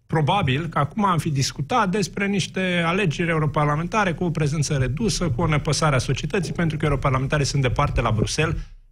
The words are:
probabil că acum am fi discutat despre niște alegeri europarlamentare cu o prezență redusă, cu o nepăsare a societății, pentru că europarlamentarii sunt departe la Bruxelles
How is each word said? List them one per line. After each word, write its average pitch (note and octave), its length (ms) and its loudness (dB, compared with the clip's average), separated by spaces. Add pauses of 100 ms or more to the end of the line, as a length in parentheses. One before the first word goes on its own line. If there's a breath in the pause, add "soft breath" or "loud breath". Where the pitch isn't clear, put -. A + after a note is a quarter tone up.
probabil D#3+ 640 0
că - 120 -2
acum G3+ 260 0
am F3+ 120 2
fi D#3+ 120 0
discutat D#3 600 0
despre G3+ 380 -2
niște F#3 580 0
alegeri E3+ 440 0
europarlamentare D#3+ 840 0
cu F3+ 100 -4
o E3+ 80 0
prezență D3+ 420 0
redusă, D3+ 560 0
cu - 120 0
o E3 60 2
nepăsare D3+ 480 2
a B2 40 2
societății, D#3+ 540 -2
pentru D#3+ 240 0
că D#3 80 -2
europarlamentarii C#3 600 0
sunt C#3 160 0
departe C#3+ 400 2
la A#2 100 2
Bruxelles D3+ 440 0 (360 loud breath)